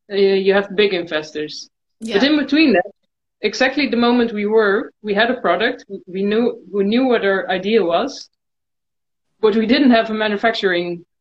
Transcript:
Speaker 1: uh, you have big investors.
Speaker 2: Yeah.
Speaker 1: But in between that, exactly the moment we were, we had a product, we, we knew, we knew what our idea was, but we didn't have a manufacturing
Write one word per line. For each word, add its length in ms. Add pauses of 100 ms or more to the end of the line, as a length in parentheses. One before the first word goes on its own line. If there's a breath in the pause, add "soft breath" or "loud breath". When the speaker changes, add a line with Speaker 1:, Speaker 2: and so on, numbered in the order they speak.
(120)
Speaker 1:
uh, 40
you 380
have 220
big 180
investors. 720 (320)
Speaker 2:
Yeah. 180
Speaker 1:
But 100
in 100
between 360
that, 120 (560)
exactly 460
the 80
moment 360
we 140
were, 440 (120)
we 100
had 180
a 100
product, 480
we, 180
we 160
knew, 400 (100)
we 120
knew 220
what 180
our 260
idea 340
was, 460 (1120)
but 160
we 100
didn't 240
have 200
a 40
manufacturing 880 (160)